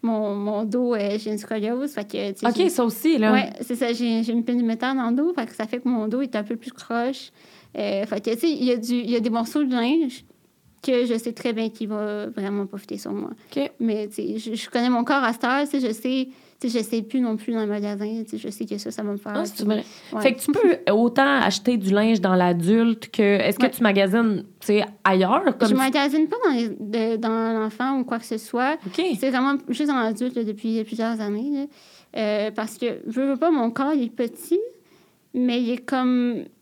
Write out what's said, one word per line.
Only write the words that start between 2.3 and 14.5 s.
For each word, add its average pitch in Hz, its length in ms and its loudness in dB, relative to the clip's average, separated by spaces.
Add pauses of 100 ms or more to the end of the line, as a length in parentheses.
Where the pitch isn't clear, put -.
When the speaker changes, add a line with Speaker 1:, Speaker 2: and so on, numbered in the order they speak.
Speaker 1:
tu - 80 -10
sais, - 80 0
Speaker 2:
Ok, 240 80 2
Speaker 1:
j'ai 359 120 4
Speaker 2:
ça 247 160 2
aussi, 277 320 2
là. 214 160 6
Speaker 1:
Ouais, 208 160 4 (140)
c'est 240 140 -6
ça. 233 180 0
J'ai, 233 280 0
j'ai 226 120 -2
une 233 100 0
pile 240 140 0
de 247 40 0
métal 233 320 0
dans 254 140 0
le 233 80 2
dos, 320 160 2
fait 254 140 -2
que - 80 -14
ça 220 120 -6
fait 240 120 -6
que 247 100 -2
mon 226 180 0
dos 226 140 -2
est 262 160 -4
un 208 60 -2
peu 220 140 -6
plus 233 160 -12
croche. 240 580 -4 (480)
Euh, 202 260 -2
fait 208 180 -4
que, 226 120 -2
tu 226 60 -6
sais, 339 100 2
il 269 140 -2
y 247 80 4
a 240 40 2
du, 233 160 -4
il 240 180 -2
y 240 60 2
a 233 40 2
des 226 100 0
morceaux 226 340 -2
de 262 80 0
linge 254 520 0 (560)
que 247 260 2
je 233 120 0
sais 226 140 -6
très 233 200 -4
bien 220 180 -2
qu'il 220 180 -8
va 208 380 -4
vraiment 202 380 -4
pas 190 140 -10
fitter 202 200 -10
sur 208 140 -8
moi. 202 180 -6 (240)
Speaker 2:
Ok. 285 160 -2 (100)
Speaker 1:
Mais, 220 280 -2
tu 208 60 -16
sais, 214 240 -4
je, 220 160 -6